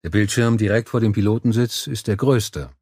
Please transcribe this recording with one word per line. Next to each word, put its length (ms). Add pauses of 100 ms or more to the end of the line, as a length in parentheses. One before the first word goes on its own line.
Der 80
Bildschirm 460
direkt 320
vor 120
dem 100
Pilotensitz 760
ist 200
der 80
größte. 540 (120)